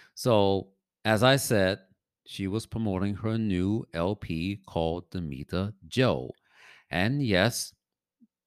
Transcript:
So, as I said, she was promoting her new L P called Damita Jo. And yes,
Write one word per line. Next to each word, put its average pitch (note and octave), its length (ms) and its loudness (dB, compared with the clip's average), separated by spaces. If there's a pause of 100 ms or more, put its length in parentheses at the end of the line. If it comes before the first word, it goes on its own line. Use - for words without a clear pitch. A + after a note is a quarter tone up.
(140)
So, G2+ 540 2 (360)
as A2 180 4
I C3 140 6
said, G2+ 420 2 (480)
she - 200 -8
was G#2 180 -4
promoting G2+ 520 -2
her A2 200 -4
new G#2 560 0
L F2+ 240 -2
P F2 500 -6
called E2+ 440 -4
Damita F2 640 -6 (140)
Jo. F2 440 0 (580)
And A2 320 0
yes, G#2+ 520 2 (720)